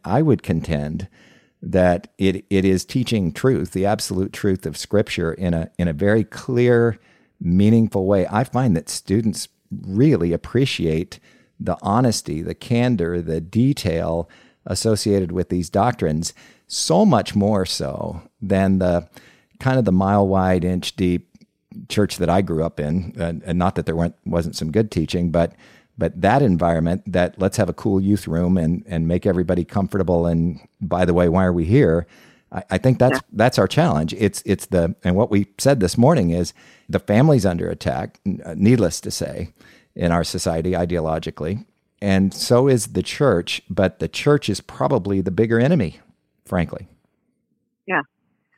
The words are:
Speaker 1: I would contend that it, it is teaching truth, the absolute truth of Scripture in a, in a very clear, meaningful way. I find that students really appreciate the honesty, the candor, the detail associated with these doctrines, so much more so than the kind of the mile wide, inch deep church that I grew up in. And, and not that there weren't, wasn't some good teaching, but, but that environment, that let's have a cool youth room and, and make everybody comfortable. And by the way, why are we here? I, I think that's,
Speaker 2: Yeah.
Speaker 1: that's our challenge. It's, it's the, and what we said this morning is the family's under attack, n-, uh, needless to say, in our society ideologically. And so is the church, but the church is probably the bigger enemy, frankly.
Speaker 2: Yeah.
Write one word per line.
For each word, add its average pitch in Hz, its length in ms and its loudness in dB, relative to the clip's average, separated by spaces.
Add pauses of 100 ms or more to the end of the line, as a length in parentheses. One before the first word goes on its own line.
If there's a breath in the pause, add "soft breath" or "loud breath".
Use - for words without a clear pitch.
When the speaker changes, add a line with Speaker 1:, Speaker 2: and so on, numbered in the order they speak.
Speaker 1:
I 113 180 0
would 147 200 2
contend 80 640 -4 (540 soft breath)
that 87 460 2 (100)
it, 95 300 0
it 95 160 2
is 95 220 2
teaching 113 460 -2
truth, 104 400 -2
the 95 140 -2
absolute 98 460 -2
truth 95 320 -2
of 76 140 -8
Scripture 90 540 -2
in 87 220 -2
a, 80 240 -4
in 87 100 0
a 82 40 -2
very 101 320 2
clear, 120 760 0 (420 soft breath)
meaningful 101 680 2
way. 98 240 2
I 107 140 0
find 123 320 0
that - 120 -6
students 107 600 -4 (220)
really 98 600 0
appreciate 85 840 -2 (400 soft breath)
the - 220 -4
honesty, 101 600 0
the 82 140 -8
candor, 101 640 -2
the 80 180 -4
detail 85 880 -2 (380 soft breath)
associated 98 640 0
with 92 180 -4
these 90 220 -4
doctrines, 92 640 0 (320 soft breath)
so - 380 0
much 117 320 2
more 101 280 2
so 82 560 -8 (200)
than 95 400 2
the 87 280 0 (520 soft breath)
kind 131 180 2
of 123 60 2
the 95 80 2
mile 98 340 4
wide, 92 380 2
inch 90 320 -4
deep 90 320 0 (600)
church - 280 0
that 85 120 -2
I 92 140 4
grew 82 220 -2
up 82 160 -6
in. 85 360 -4
And, 85 280 -6
and 87 160 -2
not 90 160 0
that 82 100 -4
there 80 80 -4
weren't, 85 220 -2 (100)
wasn't 82 300 -2
some 78 160 -6
good 107 180 0
teaching, 87 400 -2
but, 85 240 0 (420 soft breath)
but - 240 -4
that 117 220 4
environment, 85 640 0
that 90 320 -2
let's 95 200 -2
have 95 100 2
a 87 60 -4
cool 98 260 0
youth 98 260 0
room 87 320 0
and, 82 300 0
and 82 180 -2
make 87 180 0
everybody 87 400 0
comfortable. 90 640 0
And 85 320 0 (220)
by 87 240 0
the 87 100 2
way, 87 140 4
why 92 160 2
are 92 80 2
we 87 120 0
here? 87 440 2 (420 soft breath)
I, - 220 -10
I 95 60 0
think 127 200 2
that's, 131 200 4
Speaker 2:
Yeah. - 160 -14
Speaker 1:
that's 113 260 2
our 95 80 4
challenge. 87 460 0
It's, 104 300 -2
it's - 220 -2
the, 85 380 0
and 90 100 2
what 101 160 2
we 101 160 0 (120)
said 139 200 2
this 92 180 0
morning 120 340 4
is 85 220 -2 (360 soft breath)
the 95 100 0
family's 120 480 4
under 87 240 -2
attack, 78 560 -6
n-, 95 180 -6
uh, 82 120 -10
needless 104 460 2
to 104 100 -10
say, - 400 -8 (420 soft breath)
in 87 160 0
our 85 140 2
society 85 460 -2
ideologically. 82 960 -4 (340)
And 95 320 2
so 123 340 2
is 127 280 0
the 120 80 -2
church, 107 640 -2
but 95 300 0
the - 100 -4
church - 400 0
is 101 140 -2
probably 101 580 -2
the 90 100 -2
bigger 113 300 2
enemy, 123 400 0 (460)
frankly. 87 420 -4 (960)
Speaker 2:
Yeah. 180 140 -2 (560)